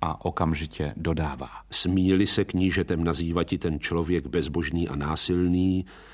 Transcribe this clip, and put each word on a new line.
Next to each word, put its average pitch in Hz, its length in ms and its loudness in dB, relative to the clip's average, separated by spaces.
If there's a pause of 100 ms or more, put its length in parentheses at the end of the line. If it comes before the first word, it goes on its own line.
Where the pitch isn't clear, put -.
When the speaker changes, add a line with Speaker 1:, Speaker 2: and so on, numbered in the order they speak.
Speaker 1:
a 82 240 -4
okamžitě 78 720 -2
dodává. 78 520 -2 (220)
Speaker 2:
Smí-li 95 560 4
se 101 180 0
knížetem 90 580 0
nazývat 82 500 0
i 90 40 0
ten 78 220 -2
člověk 82 480 0
bezbožný 82 600 -2
a 71 80 -6
násilný, 90 920 2 (280)